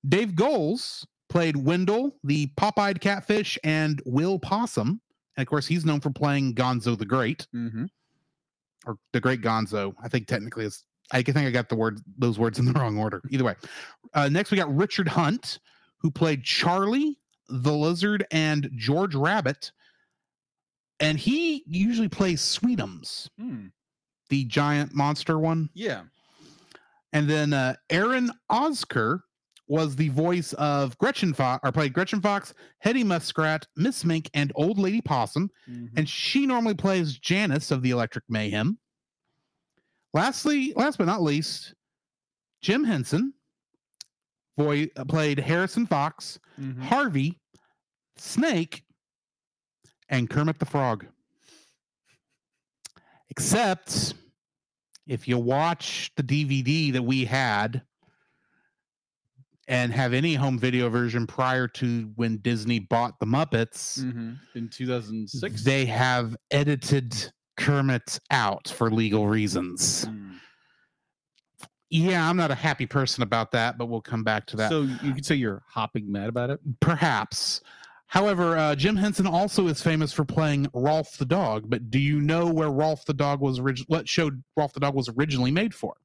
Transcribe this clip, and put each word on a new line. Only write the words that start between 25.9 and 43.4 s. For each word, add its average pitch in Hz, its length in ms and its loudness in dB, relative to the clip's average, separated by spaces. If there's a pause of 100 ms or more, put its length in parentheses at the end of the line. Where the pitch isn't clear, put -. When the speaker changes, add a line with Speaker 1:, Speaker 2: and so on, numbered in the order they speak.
Speaker 1:
And 147 180 2
then, 151 220 2
uh, 131 220 2 (160)
Aaron 233 400 2 (200)
Oskar 202 720 0 (460)
was 147 280 0
the 156 140 2
voice 165 440 0
of 143 440 0
Gretchen 202 340 2
Fo-, 131 300 0
or 127 100 0
played 147 220 0
Gretchen 190 260 0
Fox, 202 320 0 (280)
Hetty 240 240 2
Muskrat, 156 600 0 (100)
Miss 202 280 0
Mink, 165 300 0
and 143 200 0
Old 180 240 0
Lady 202 220 2
Possum. 147 500 0 (200)
Speaker 2:
Mm-hmm. 120 260 -8
Speaker 1:
And 156 120 2
she - 380 0
normally 233 280 2
plays 175 440 0
Janice 170 520 0
of 135 100 0
the 127 100 0
Electric 120 380 -2
Mayhem. 107 480 0 (1400)
Lastly, 262 640 0
last 269 220 0
but 175 80 2
not 185 160 2
least, 147 520 -2 (840)
Jim 254 240 2
Henson 208 480 0 (1300)